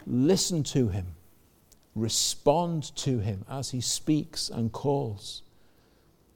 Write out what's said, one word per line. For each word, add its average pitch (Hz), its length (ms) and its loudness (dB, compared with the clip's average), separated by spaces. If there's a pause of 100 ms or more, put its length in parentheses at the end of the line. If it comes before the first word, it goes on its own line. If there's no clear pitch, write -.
Listen 147 580 4
to 123 240 2
him. 90 260 -4 (800)
Respond 147 1000 2
to 127 220 0
him 101 300 -2
as 131 220 -6
he 127 100 -4
speaks - 680 -2
and 113 240 -2
calls. 139 680 -4 (920)